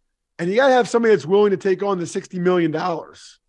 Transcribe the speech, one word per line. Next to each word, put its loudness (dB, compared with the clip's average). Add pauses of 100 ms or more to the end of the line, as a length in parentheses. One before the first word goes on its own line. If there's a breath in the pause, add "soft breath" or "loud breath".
(380)
And -4
you -4
gotta 4
have 2
somebody 2
that's 0
willing 2
to 2
take -2
on -2
the -6
sixty -10
million 2
dollars. -8 (100)